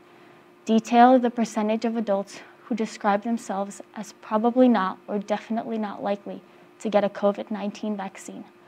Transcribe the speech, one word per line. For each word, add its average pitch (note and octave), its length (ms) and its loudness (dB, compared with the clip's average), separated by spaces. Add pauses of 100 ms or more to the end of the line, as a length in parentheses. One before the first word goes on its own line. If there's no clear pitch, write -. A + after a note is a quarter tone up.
(640)
detail A#3+ 520 6
the A#3+ 140 2
percentage A3 540 -2
of A3+ 100 -2
adults G3+ 460 -4 (240)
who A#3+ 100 -4
describe G#3 480 -2
themselves G3+ 580 -6 (140)
as G#3+ 160 -14 (100)
probably A#3 460 4
not F#3+ 300 2 (100)
or G#3 100 -4
definitely A3 600 -6
not G#3 260 -8
likely G3+ 380 -6 (400)
to A3 80 -6
get G3+ 160 4
a G3 180 -4
covid G3+ 260 0
nineteen G#3 460 -6
vaccine G3 480 -12 (240)